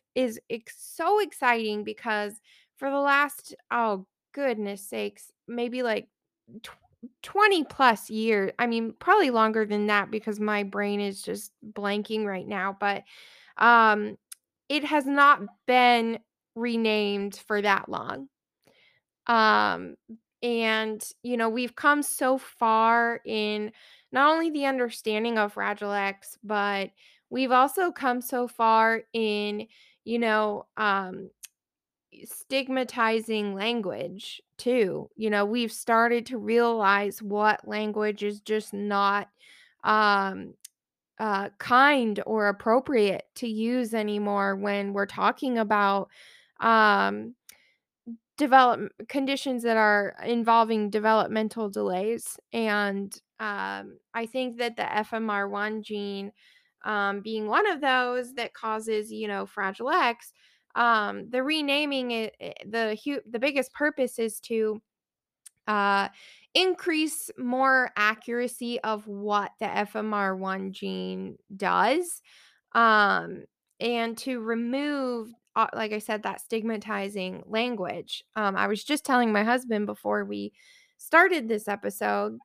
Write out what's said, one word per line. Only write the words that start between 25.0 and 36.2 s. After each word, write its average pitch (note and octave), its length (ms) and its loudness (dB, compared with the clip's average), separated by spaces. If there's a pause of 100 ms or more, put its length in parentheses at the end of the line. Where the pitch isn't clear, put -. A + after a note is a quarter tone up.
of G#3 160 0
Fragile G3+ 400 -4
X, G3 500 -6
but G3+ 480 -2 (380)
we've B3+ 240 0
also C#4+ 400 4
come B3+ 300 -2
so B3 260 -4
far A3+ 540 2 (100)
in, G#3 540 -2 (380)
you A#3 140 -2
know, G#3+ 480 0 (120)
um, G3 500 -2 (960)
stigmatizing A3+ 1300 -2
language G3 840 -6 (160)
too. G#3+ 580 0
You G#3+ 160 -4
know, G#3 140 2
we've A3+ 280 -2
started A#3 540 2